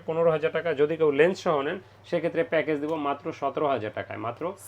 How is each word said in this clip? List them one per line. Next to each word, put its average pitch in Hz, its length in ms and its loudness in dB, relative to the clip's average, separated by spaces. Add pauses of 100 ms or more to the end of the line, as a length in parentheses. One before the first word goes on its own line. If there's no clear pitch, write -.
পনেরো 165 260 2
হাজার 156 200 2
টাকা। 160 220 -2
যদি 151 240 2
কেউ 156 140 4
লেন্স 160 320 4
সহ 156 180 2
নেন, 165 180 -4 (260)
সেক্ষেত্রে 165 380 0
প্যাকেজ 156 360 0
দিব 151 160 -2
মাত্র 143 360 -4
সতেরো 147 360 -2
হাজার 110 280 -2
টাকায়, 104 240 -8
মাত্র 120 340 -8 (140)